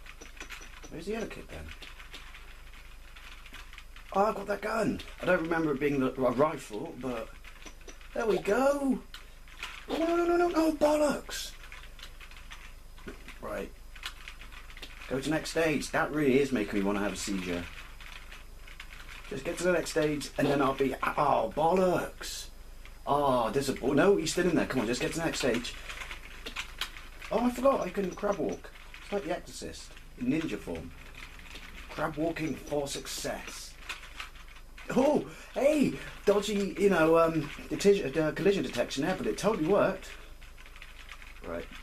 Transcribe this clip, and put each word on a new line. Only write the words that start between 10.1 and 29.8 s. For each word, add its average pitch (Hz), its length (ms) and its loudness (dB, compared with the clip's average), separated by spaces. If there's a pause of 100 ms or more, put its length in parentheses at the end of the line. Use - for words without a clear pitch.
no, 349 100 4
no, 339 120 6
no, 349 100 8
no, 320 260 4
bollocks. - 800 4 (1900)
Right. - 300 -6 (1400)
Go 131 100 -2
to 135 100 -4
next 156 220 0
stage. 160 380 2
That 143 220 2
really 139 280 6
is 143 120 4
making 104 260 0
me 98 80 2
wanna 101 140 2
have 98 140 0
a 92 40 -6
seizure. 90 460 -2 (1700)
Just 135 140 -8
get 170 140 -4
to 170 60 -4
the 180 100 6
next - 180 2
stage, 151 460 2
and 147 100 4
then 143 140 4
I'll 135 120 4
be, 135 300 2
oh, 127 520 4
bollocks. 175 920 2 (580)
Oh, 131 440 6
there's 131 200 2
a 127 40 4
bo-, 139 200 2
no, 180 240 8
he's 160 140 0
still 180 160 4
in 165 80 4
there. 117 100 4
Come 127 160 0
on, 107 60 2
just 123 140 2
get 143 120 0
to 156 60 -2
the 165 60 0
next 139 140 -2
stage. 120 340 2 (1600)
Oh, 233 140 2
I 247 40 4
forgot, 247 320 4
I 185 80 -2
can 185 220 -2
crab 202 260 0
walk. - 320 -4 (340)
It's - 80 -10
like 202 120 -2
The 170 120 -2
Exorcist, - 560 -10 (280)